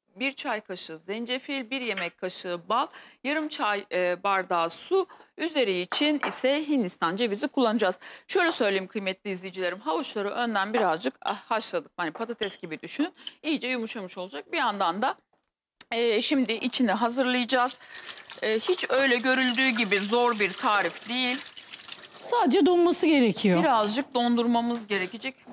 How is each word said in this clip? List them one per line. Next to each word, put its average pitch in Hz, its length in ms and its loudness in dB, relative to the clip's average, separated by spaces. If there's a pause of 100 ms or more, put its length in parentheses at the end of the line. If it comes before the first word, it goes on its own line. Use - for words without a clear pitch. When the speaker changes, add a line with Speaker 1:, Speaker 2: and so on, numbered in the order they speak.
(160)
Speaker 1:
bir 254 160 -2
çay 233 300 -6
kaşığı 165 380 -8
zencefil, 240 680 -6
bir 262 120 -4
yemek 190 360 -6
kaşığı 180 420 -6 (100)
bal, 247 180 2 (360)
yarım 302 240 0
çay, 208 440 -2
e, 180 320 0
bardağı 185 460 2
su, - 380 0 (300)
üzeri 269 420 0
için 294 480 0
ise 285 400 0
Hindistan 202 480 0
cevizi 226 320 -2
kullanacağız. 214 520 0 (280)
Şöyle 349 240 2
söyleyeyim 196 360 0
kıymetli 190 420 -6
izleyicilerim, 185 500 -6
havuçları 254 500 -2
önden 214 440 -2
birazcık, 202 480 0
ah, 202 280 -4
haşladık. 208 480 -2
Hani 170 140 -4
patates 220 460 -6
gibi 156 240 -10
düşünün, 339 320 -4 (300)
iyice 269 240 -2
yumuşamış 226 500 -6
olacak. 196 340 -12
Bir 339 60 -2
yandan 202 440 0
da, 285 140 0 (760)
e, 233 300 2
şimdi 247 320 2
içini 240 380 2
hazırlayacağız. 247 840 2 (640)
E, 220 120 0
hiç 226 380 0
öyle 262 260 4
görüldüğü 254 520 2
gibi 220 300 2
zor 233 400 2
bir 190 140 0
tarif 202 560 0
değil. 254 280 0 (840)
Speaker 2:
Sadece 370 460 4
donması 349 420 4
gerekiyor. 214 560 4
Speaker 1:
Birazcık 220 500 2
dondurmamız 233 760 0
gerekecek. 208 480 -4 (180)